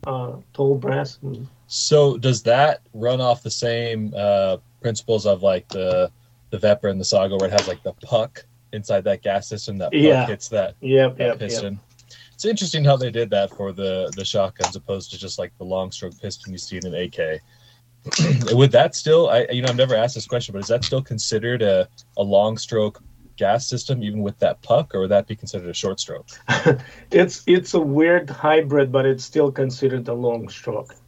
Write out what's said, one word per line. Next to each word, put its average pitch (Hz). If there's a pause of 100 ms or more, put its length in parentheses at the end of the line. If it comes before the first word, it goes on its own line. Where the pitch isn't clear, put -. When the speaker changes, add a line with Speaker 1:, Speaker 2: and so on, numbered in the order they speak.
Speaker 1:
uh, 127 (200)
tall 139
brass. 139
And 131 (200)
Speaker 2:
So 143
does 123
that 139 (120)
run 120
off 123
the 110
same, 117
uh, 98 (240)
principles 110
of, 95
like, 92
the, 92 (400)
the 104
Vepr 104
and 95
the 92
Sago, 98
where 95
it 95
has, 101
like, 90
the 92 (120)
puck 113 (280)
inside 104
that 98
gas 98
system? 104
That 90
puck 151
Speaker 1:
Yeah. 135
Speaker 2:
hits 107
that, 104
Speaker 1:
Yep, 131
Speaker 2:
that -
Speaker 1:
yep, 123
yep. -
Speaker 2:
piston. 104 (540)
It's -
interesting 180
how 139
they 127
did 113
that 98
for 98
the, 95
the 95
shotguns, 95
opposed 95
to 92
just, 95
like, 90
the 95
long 92
stroke -
piston 98
you 90
see -
in 92
an 87
A 87
K. 78 (520)
<clears throat> 131
Would 135
that 151
still, 160
I, 117
you 123
know, 131
I've 123
never 127
asked 117
this 110
question, 120
but 98
is 101
that 117
still 135
considered 113
a, 95 (300)
a 101
long 101
stroke 107 (340)
gas 107
system, 123
even 107
with 101
that -
puck, -
or 98
would 95
that 101
be 107
considered 90
a 82
short 98
stroke? - (220)
Speaker 1:
<laughs> - (300)
It's, -
it's 180
a 180
weird 156
hybrid, 143
but 135
it's 131
still -
considered 127
a 120
long 120
stroke. - (140)